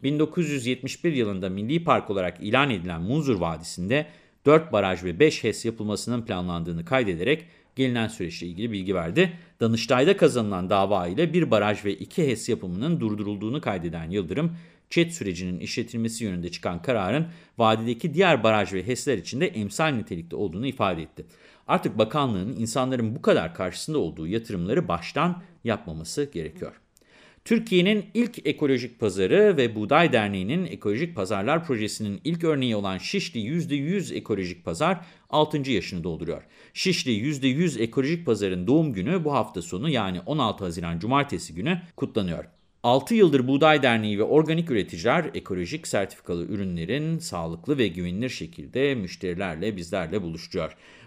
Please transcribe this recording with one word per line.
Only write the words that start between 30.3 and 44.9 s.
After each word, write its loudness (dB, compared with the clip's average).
ekolojik -2
pazarlar 0
projesinin -2
ilk -2
örneği 2
olan -2
Şişli -4
yüzde -2
yüz -2
ekolojik -4
pazar 0
altıncı 0
yaşını -2
dolduruyor. -6
Şişli 0
yüzde 0
yüz 2
ekolojik 0
pazarın 0
doğum 4
günü 0
bu 0
hafta 0
sonu, -4
yani 0
on -4
altı 0
Haziran -4
Cumartesi -2
günü -2
kutlanıyor. -2
Altı 4
yıldır 8
Buğday 6
Derneği 2
ve 2
organik 4
üreticiler 0